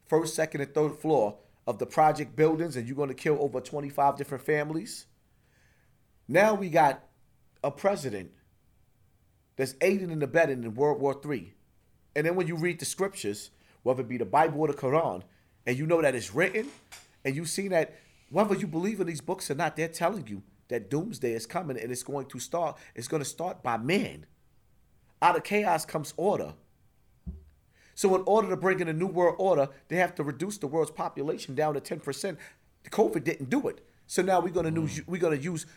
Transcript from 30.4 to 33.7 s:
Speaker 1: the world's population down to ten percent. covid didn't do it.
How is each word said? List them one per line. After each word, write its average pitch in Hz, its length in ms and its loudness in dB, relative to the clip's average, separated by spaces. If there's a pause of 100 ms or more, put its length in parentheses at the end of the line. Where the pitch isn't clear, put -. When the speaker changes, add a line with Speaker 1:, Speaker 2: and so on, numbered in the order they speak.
Speaker 1:
the 151 80 -6
world's 151 240 0
population 160 640 -6
down 151 200 0
to 135 60 -2
ten 160 200 -8
percent. 151 380 -6 (500)
covid - 360 2
didn't 135 260 -4
do 277 180 0
it. - 180 -8 (200)